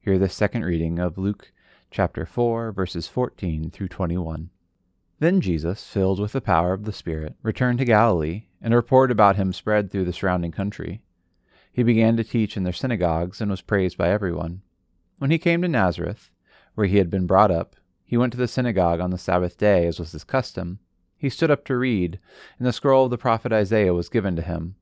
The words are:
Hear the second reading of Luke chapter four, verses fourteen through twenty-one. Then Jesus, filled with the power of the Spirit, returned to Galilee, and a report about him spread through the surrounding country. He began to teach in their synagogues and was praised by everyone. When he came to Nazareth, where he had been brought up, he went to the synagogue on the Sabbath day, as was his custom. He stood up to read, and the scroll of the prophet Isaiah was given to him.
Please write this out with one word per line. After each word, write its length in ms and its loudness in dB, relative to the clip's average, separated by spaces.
Hear 180 2
the 80 2
second 380 -2
reading 340 -2
of 180 -4
Luke 360 -6
chapter 360 -4
four, 480 -2
verses 340 -4
fourteen 640 -4
through 180 -8
twenty-one. 640 -6
Then 200 2
Jesus, 480 -4
filled 320 0
with 140 -4
the 80 -4
power 320 0
of 100 -6
the 80 -6
Spirit, 500 -8
returned 380 -2
to 60 0
Galilee, 640 2
and 140 0
a 20 6
report 340 4
about 280 6
him 160 0
spread 360 -2
through 140 -2
the 80 -2
surrounding 400 -2
country. 540 -8
He 100 -2
began 360 4
to 80 -2
teach 320 -2
in 60 -2
their 100 -2
synagogues 680 -2
and 100 -4
was 120 -4
praised 360 0
by 120 2
everyone. 540 -4
When 120 -2
he 60 2
came 240 0
to 80 -2
Nazareth, 600 -2
where 120 0
he 100 2
had 120 4
been 160 -2
brought 260 4
up, 260 -2
he 140 -2
went 160 0
to 40 -10
the 120 -2
synagogue 500 0
on 120 -2
the 60 -4
Sabbath 400 -2
day, 300 4
as 100 -4
was 140 -10
his 140 -12
custom. 540 -6
He 120 -4
stood 200 0
up 160 2
to 120 -2
read, 420 0
and 100 -2
the 60 0
scroll 320 4
of 60 -2
the 60 -4
prophet 360 0
Isaiah 400 2
was 160 -2
given 260 0
to 60 -4
him. 400 -6